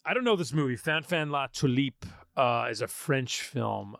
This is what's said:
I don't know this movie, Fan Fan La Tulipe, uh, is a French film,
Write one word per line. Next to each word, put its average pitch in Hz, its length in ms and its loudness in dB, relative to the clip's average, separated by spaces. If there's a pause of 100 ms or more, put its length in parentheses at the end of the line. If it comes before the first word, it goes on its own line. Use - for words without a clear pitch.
I 180 80 0
don't 254 100 0
know 226 120 4
this 139 160 -2
movie, 139 240 2
Fan 156 260 -2
Fan 151 280 -2
La 139 180 -2
Tulipe, 135 560 0 (320)
uh, 120 340 4
is 110 100 -4
a 117 60 -2
French - 560 -2
film, 107 580 -4